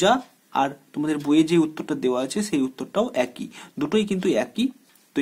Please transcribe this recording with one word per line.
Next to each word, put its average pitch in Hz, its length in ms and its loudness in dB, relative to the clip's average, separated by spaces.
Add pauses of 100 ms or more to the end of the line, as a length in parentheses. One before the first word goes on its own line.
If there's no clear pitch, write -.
যা, 208 100 6 (480)
আর 160 80 2 (260)
তোমাদের 151 300 -2
বইয়ে 151 260 6
যে 175 60 4 (100)
উত্তরটা 156 280 -6 (100)
দেওয়া 127 220 2
আছে 165 120 -6 (100)
সেই 147 200 0
উত্তরটাও - 380 -4 (180)
একই, - 220 -10 (340)
দুটোই 208 300 0
কিন্তু 190 180 0 (160)
একই। 226 220 -2 (480)
তো - 80 -2